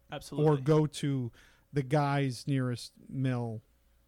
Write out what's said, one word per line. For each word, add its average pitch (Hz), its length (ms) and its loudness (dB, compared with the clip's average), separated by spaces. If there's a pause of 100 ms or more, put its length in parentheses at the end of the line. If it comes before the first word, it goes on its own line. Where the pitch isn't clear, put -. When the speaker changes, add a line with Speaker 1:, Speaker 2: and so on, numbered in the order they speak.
(120)
Speaker 1:
Absolutely. 147 400 2
Speaker 2:
Or 147 60 4
go 151 300 4
to 139 440 -2 (420)
the 139 100 0
guy's 139 640 0
nearest 127 460 -2 (140)
male, 120 540 -4 (460)